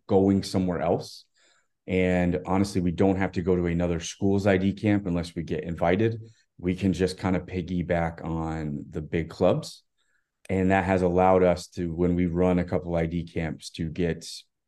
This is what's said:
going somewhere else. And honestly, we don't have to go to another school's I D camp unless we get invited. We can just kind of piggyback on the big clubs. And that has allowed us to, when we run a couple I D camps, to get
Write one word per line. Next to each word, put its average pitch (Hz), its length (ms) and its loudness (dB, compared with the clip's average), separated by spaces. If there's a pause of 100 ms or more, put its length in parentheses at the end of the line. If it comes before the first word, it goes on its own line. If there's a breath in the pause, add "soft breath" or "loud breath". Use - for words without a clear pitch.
going 98 380 4
somewhere 90 360 -2
else. 98 440 -2 (640)
And 90 580 2
honestly, 98 340 0
we 87 120 0
don't 95 240 2
have 92 160 -2
to 92 100 -4
go 90 140 2
to 87 100 0
another 85 320 0
school's 98 480 0
I 98 120 6
D 95 160 0
camp 101 320 0
unless 85 280 -2
we 85 80 -6
get 78 220 -6
invited. 95 560 0 (380 loud breath)
We 90 180 -2
can 95 160 2
just 90 260 0
kind 92 160 0
of 87 120 -4
piggyback 85 800 -2
on 80 640 -6
the 82 100 -8
big 82 300 -4
clubs. 113 520 -2 (640)
And 95 220 0
that 95 140 4
has 92 180 2
allowed 92 400 4
us 87 260 2
to, 87 240 -6
when 90 220 2
we 90 120 2
run 90 340 2
a 87 40 0
couple 87 300 -4
I 82 120 0
D 82 180 -4
camps, 80 460 -8
to 82 180 -8
get 80 400 -4 (400)